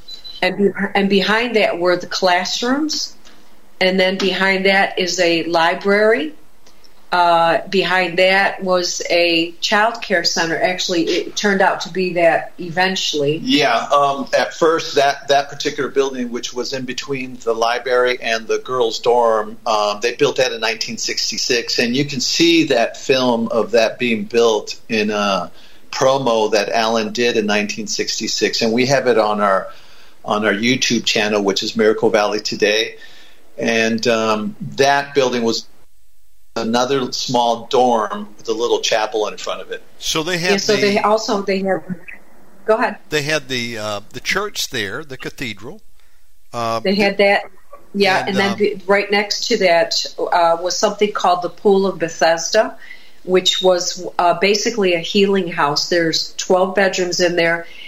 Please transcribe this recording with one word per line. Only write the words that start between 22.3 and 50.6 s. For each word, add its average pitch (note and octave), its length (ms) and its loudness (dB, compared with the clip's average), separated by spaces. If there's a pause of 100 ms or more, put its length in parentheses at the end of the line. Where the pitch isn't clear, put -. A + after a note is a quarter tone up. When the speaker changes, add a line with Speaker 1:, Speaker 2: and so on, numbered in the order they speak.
Speaker 2:
that A#2 280 2
film B2 540 2
of G#2 220 0
that A2 280 2
being A2+ 240 0
built A2+ 640 0
in G#2+ 240 0
a G2+ 400 0 (380)
promo A#2+ 640 2
that G2+ 160 2
Alan A2+ 420 0
did A#2 240 0
in G#2+ 100 2
nineteen G#2 420 -2
sixty-six. - 720 -2
And A2+ 100 2
we B2 140 2
have B2+ 220 2
it A#2 100 4
on G#2+ 240 2
our, F#2+ 260 2 (560)
on G#2+ 220 0
our G2+ 80 4
YouTube A#2 500 0
channel, G#2+ 400 0
which G2 180 0
is A2 140 -6
Miracle A2 340 4
Valley G#2 300 2
Today. G#2+ 560 0 (640)
And, A2+ 500 0
um, A2 480 0 (220)
that C#3 360 2
building B2 300 2
was A2+ 240 0 (880)
another B2 580 0
small A#2 540 0
dorm G#2+ 720 0
with - 120 -12
a A2 40 0
little A2 280 0
chapel G#2+ 460 0
in F#2 100 -8
front - 240 -8
of - 100 -12
it. F2 100 -10 (180)
Speaker 3:
So - 240 -4
they F3 140 -2
had F3 140 0
Speaker 1:
Yeah, G3 60 2
so G3+ 180 0
Speaker 3:
the, G3+ 60 0
Speaker 1:
they G#3 180 2
also, G#3+ 440 0
they F#3+ 160 -2
had, F#3+ 220 0 (840)
go G#3+ 100 4
ahead. A3 220 -2 (120)
Speaker 3:
they D3+ 120 0
had D3 260 -2
the, A#2+ 300 -4
uh, G#2 240 -4 (100)
the B2 80 -10
church - 500 -4
there, A2+ 340 -4
the D3+ 120 -12
cathedral. B2+ 640 -10 (720)
Uh, A2+ 300 -2
Speaker 1:
They F#3+ 140 2
had G3+ 240 2
that, G3+ 240 4 (500)
yeah, F#3+ 260 2
Speaker 3:
and, - 100 -4
Speaker 1:
and F#3+ 80 0
then G3 140 2
Speaker 3:
um, F#3+ 60 -4
Speaker 1:
be-, F#3+ 280 0
right G3+ 240 2
next G#3 380 0
to A3+ 120 2
that, E3+ 460 2 (120)
uh, E3+ 420 2
was F3 180 -4